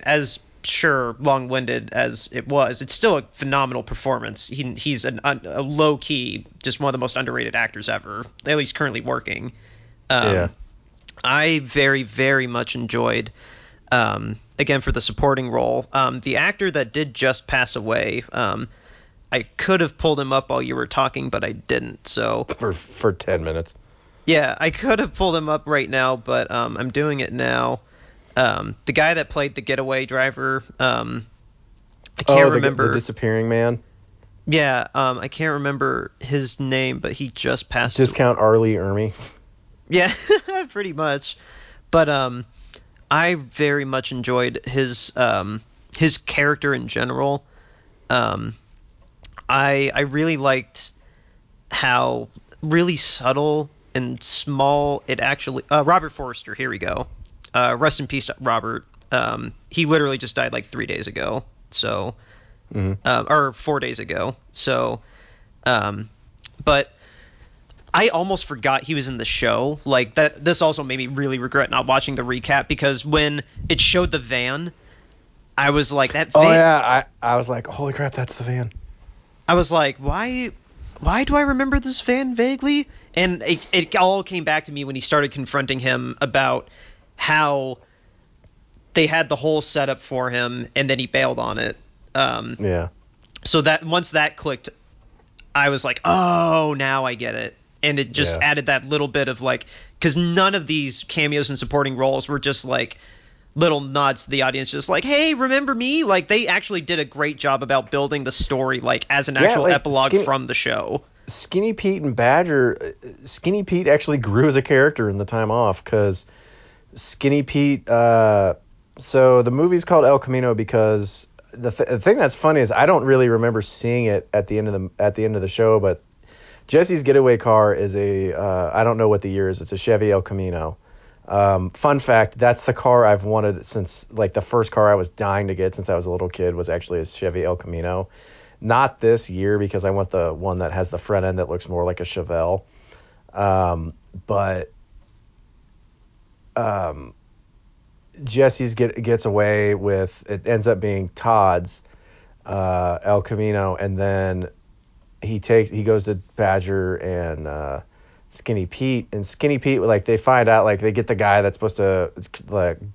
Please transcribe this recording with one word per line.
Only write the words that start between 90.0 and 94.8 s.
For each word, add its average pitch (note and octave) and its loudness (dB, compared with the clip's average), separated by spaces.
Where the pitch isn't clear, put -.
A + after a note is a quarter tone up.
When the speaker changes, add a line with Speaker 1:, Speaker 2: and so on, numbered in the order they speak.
Speaker 1:
for B2+ -4
him, B2 -4
and C#3 0
then C3 0
he B2+ -4
bailed B2+ 0
on A2+ -4
it. A2 -4
Um, A#2+ -2
Speaker 2:
Yeah. F2+ -2
Speaker 1:
so D#3+ 2
that, D#3 0
once E3 -2
that D3+ 0
clicked, C3+ -8